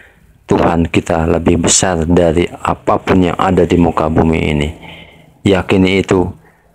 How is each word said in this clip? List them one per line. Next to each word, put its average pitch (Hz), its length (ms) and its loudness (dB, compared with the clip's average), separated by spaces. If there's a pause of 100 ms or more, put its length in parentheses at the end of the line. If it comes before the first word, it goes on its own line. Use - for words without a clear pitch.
(500)
Tuhan 85 400 0
kita 82 400 -2
lebih 85 400 0
besar 90 340 0
dari 85 460 0
apapun 92 800 -2
yang 78 80 -4
ada 90 260 2
di 85 140 2
muka 82 320 0
bumi 82 300 0 (120)
ini. 73 180 -2 (760)
Yakini 92 560 2
itu 90 260 0 (480)